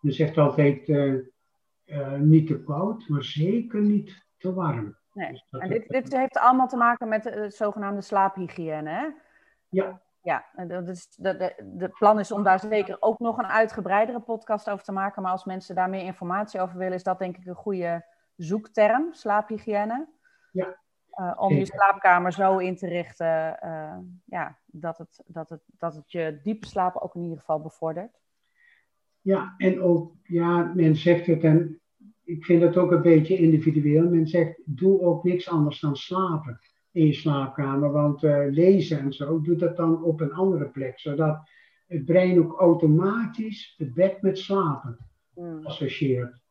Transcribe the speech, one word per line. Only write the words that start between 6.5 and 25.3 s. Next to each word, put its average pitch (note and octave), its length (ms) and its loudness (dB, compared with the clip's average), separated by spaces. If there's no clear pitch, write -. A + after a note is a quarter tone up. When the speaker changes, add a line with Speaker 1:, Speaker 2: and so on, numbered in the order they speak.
Speaker 2:
te C4 80 -6
maken A#3 320 0
met, A3 180 -4
eh, G#3 160 -8
het G#3 120 -10
zogenaamde G3+ 480 -6
slaaphygiëne, F3 880 -4
hè? A3 160 -6
Speaker 1:
Ja. - 320 -2
Speaker 2:
Ja, D#3 320 -4
en F3+ 140 -12
dat F3 200 -8
is, F3+ 280 -14
de, F#3 200 -4
de, F#3 180 -6
de F#3 240 -8
plan G#3+ 300 4
is G3+ 140 -6
om G#3 100 -4
daar F#3+ 180 4
zeker G#3+ 400 -2
ook - 180 0
nog A#3 200 -4
een G3 80 -4
uitgebreidere A3 760 0
podcast A3 500 -6
over G3 140 -8
te - 80 -10
maken. G3 300 -6
Maar F#3 100 -4
als F#3 120 -6
mensen F#3 300 -10
daar F#3 160 0
meer F#3+ 140 -6
informatie F#3 560 -6
over F3+ 180 -6
willen, F#3 160 -4
is F3+ 80 -8
dat F#3 160 -4
denk F3+ 180 -8
ik F3+ 100 -20
een F3+ 80 -12
goede F3 500 -6
zoekterm, G#3+ 760 0
slaaphygiëne. G#3+ 960 -4
Speaker 1:
Ja. F#3 280 -6
Speaker 2:
Eh, F3+ 260 -8
om - 120 0
je F#3+ 160 2
Speaker 1:
Zeker. - 160 -14
Speaker 2:
slaapkamer F#3 520 4
zo F#3+ 260 2
in F#3 180 -4
te F3+ 120 -10
richten, E3 720 -4
eh, D#3+ 380 -12
ja, D3+ 420 -10
dat E3 320 -12
het, - 280 -20
dat E3 220 -14